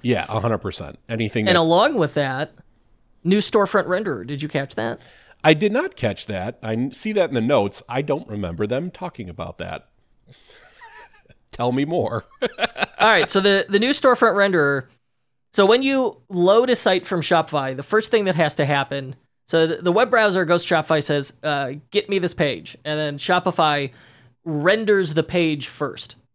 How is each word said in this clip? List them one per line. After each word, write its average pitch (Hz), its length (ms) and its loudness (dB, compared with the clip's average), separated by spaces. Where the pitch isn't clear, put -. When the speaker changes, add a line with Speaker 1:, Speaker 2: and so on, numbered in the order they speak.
Speaker 1:
Yeah, 117 260 0
a 110 120 -4
hundred 107 200 0
percent. - 380 -10
Anything 113 400 -2
Speaker 2:
And 180 80 6
Speaker 1:
that 175 40 4
Speaker 2:
along 180 360 4
with 160 200 -2
that, 139 360 -4
new 190 160 2
storefront 202 460 0
renderer. 180 400 -4
Did 139 160 -8
you 151 80 -6
catch 139 260 -4
that? 113 260 -6
Speaker 1:
I 160 100 6
did 196 180 0
not 294 240 -2
catch 104 300 -4
that. 95 380 -8
I 110 100 -4
n-, 123 180 -2
see - 200 -8
that 190 180 0
in 135 60 -4
the 117 60 0
notes. 110 460 0
I 127 140 -4
don't 147 260 -4
remember 98 380 -6
them 135 240 -4
talking 165 400 -12
about 139 300 -12
that. 85 280 -12
<laughs> - 80 -20
Tell 123 200 -4
me 135 140 0
more. 131 480 -4
<laughs> - 80 -20
Speaker 2:
All 214 100 4
right, 175 200 2
so 196 100 0
the, 196 300 2
the 196 100 2
new 247 120 2
storefront 240 440 4
renderer. 156 520 2
So 202 120 6
when 240 180 6
you 269 340 0
load 196 400 4
a 247 60 2
site 185 300 2
from 175 160 -2
Shopify, 147 540 0
the 139 80 -8
first 214 280 -2
thing 208 140 2
that 185 100 0
has 156 200 0
to 147 100 0
happen, 139 500 -2
so 165 200 2
the, 160 100 -2
the 175 140 0
web 220 180 4
browser 208 340 2
goes 175 220 0
to - 80 -2
Shopify, 156 300 2
says, 143 300 -2
uh, 139 300 -4
"Get 196 180 -2
me 196 100 0
this 175 140 -2
page." 127 500 -4
And 151 160 -4
then 147 180 -4
Shopify 156 720 0
renders 185 680 0
the 156 100 2
page 160 440 -2
first. - 480 -10